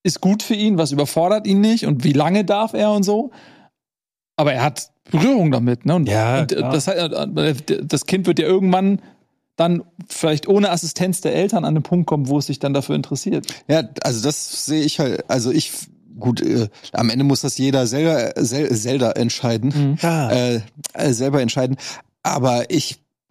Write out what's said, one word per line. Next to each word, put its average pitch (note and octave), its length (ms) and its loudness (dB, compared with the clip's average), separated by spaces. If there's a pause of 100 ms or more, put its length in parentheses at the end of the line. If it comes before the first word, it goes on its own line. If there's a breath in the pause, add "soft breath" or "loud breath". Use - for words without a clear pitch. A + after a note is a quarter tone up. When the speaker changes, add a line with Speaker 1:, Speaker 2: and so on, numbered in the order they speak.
Speaker 1:
ist - 200 -4
gut G#3 200 2
für - 140 -4
ihn, G#3 240 2
was D3+ 140 0
überfordert E3 520 0
ihn G3 160 2
nicht A3 240 2
und C#3 200 0
wie C#3+ 80 4
lange E3+ 320 2
darf G#3 280 0
er G#3 200 2
und G#3 100 2
so. G#3+ 260 0 (1080 loud breath)
Aber D3 160 2
er B2 100 -2
hat - 280 -4 (200)
Berührung F3+ 400 4
damit, B2 340 0
ne? D3+ 100 2
Und, D#3+ 120 2
Speaker 2:
Ja, A2 320 2
Speaker 1:
und, D3+ 120 -2
äh, - 60 0
Speaker 2:
klar. C3 140 -2
Speaker 1:
das, C#3+ 160 0
äh, D#3 680 -2 (280)
das D3 220 -2
Kind F#3 220 0
wird E3+ 120 2
ja D#3+ 80 0
irgendwann F#3+ 540 2 (560 loud breath)
dann E3+ 260 2 (240)
vielleicht D3+ 400 -2
ohne G3+ 240 4
Assistenz F3 480 -2
der - 160 0
Eltern F3+ 300 0
an D3+ 80 0
den D#3 100 0
Punkt F3 240 0
kommen, D3 220 0
wo C#3+ 80 2
es C#3+ 80 0
sich C#3+ 140 -6
dann C#3 140 -2
dafür C#3+ 220 -2
interessiert. D3 520 -4 (200 loud breath)
Speaker 3:
Ja, D#3 160 2 (200)
also A#2 200 -2
das - 420 -4
sehe D3+ 180 0
ich - 160 -2
halt, C3 300 -2
also B2 220 0
ich, - 220 0 (460)
gut, A#2 220 0
äh, A#2 280 0 (240 loud breath)
am A#2 160 -2
Ende B2+ 160 0
muss C#3 160 2
das C3+ 160 -4
jeder C3 300 2
selber, C#3 500 0
sel-, C#3 360 0
Zelda A#2+ 380 0
entscheiden, A#2 640 -2
Speaker 1:
Mhm. C#3+ 260 2
Speaker 2:
Ja. D#3+ 300 0
Speaker 3:
äh, B2 300 0 (320)
äh, - 180 0
selber C3+ 300 0
entscheiden. B2+ 340 0 (480 loud breath)
Aber B2 460 0
ich, - 340 -2 (280)